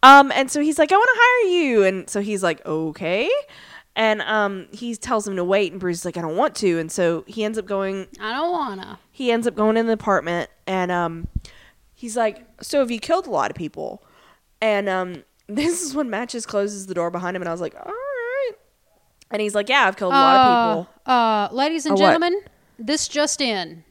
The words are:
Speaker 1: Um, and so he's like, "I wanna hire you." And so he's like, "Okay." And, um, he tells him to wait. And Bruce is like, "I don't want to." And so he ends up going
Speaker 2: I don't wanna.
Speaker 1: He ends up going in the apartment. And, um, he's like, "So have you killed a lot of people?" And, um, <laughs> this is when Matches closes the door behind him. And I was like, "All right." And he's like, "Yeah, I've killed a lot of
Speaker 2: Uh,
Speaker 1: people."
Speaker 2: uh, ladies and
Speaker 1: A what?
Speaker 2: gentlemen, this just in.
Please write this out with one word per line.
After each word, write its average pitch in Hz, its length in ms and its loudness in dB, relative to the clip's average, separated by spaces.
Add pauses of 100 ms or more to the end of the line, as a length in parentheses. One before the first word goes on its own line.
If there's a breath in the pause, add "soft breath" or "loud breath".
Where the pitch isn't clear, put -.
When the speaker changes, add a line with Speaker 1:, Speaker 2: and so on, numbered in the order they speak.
Speaker 1:
Um, 277 320 12
and 269 160 0
so 302 80 -2
he's 302 180 0
like, 302 140 4
"I 381 60 6
wanna 440 160 6
hire 480 380 4
you." 269 320 4
And 190 260 0
so 208 100 -4
he's 202 240 -4
like, 170 220 -2
"Okay." 165 640 -4 (640 loud breath)
And, 214 280 0
um, 202 500 -4
he 240 240 -10
tells 226 280 -4
him 196 120 -6
to 180 80 -2
wait. 190 260 2
And 185 80 -12
Bruce 175 200 -4
is - 60 -10
like, 175 120 -8
"I 170 40 -6
don't 165 140 -6
want 240 200 0
to." 170 240 0
And 160 120 -6
so 170 340 0
he 208 200 -6
ends 220 120 -6
up 202 80 -8
going 196 420 -6 (120)
Speaker 2:
I 214 140 -8
don't 320 180 -4
wanna. 247 480 -8 (120)
Speaker 1:
He 247 200 -2
ends 233 160 0
up 226 80 -4
going 214 220 2
in 226 100 0
the 226 60 2
apartment. 175 560 -2 (180)
And, 185 240 -2
um, 170 360 -4 (680 loud breath)
he's 233 240 -10
like, 220 280 -2 (160)
"So - 180 -2
have 247 120 0
you 233 80 -4
killed 349 280 -2
a 254 40 -8
lot 139 200 -2
of - 40 -12
people?" - 480 -10 (560 soft breath)
And, 202 300 0
um, 180 340 -4 (120)
<laughs> - 120 -20
this 320 340 -2
is 277 140 -8
when 285 140 -2
Matches 226 360 -6
closes 202 420 -4
the 185 60 -10
door 170 160 -2
behind 180 280 -6
him. 180 40 -6
And 175 60 -6
I 165 60 -4
was 175 80 -8
like, 165 140 -8
"All - 100 -18
right." 494 680 -6 (800)
And 208 100 -2
he's 208 140 -4
like, 208 140 -2
"Yeah, 262 180 4
I've - 100 0
killed 196 160 -2
a - 20 2
lot 269 200 6
of 254 100 6
Speaker 2:
Uh, 240 240 4 (140)
Speaker 1:
people." - 60 -16 (180)
Speaker 2:
uh, 220 460 0
ladies 294 340 -2
and 294 60 0
Speaker 1:
A - 20 2
what? 196 120 6
Speaker 2:
gentlemen, 349 340 2 (360)
this 254 300 -4
just 294 340 -2
in. 175 480 -4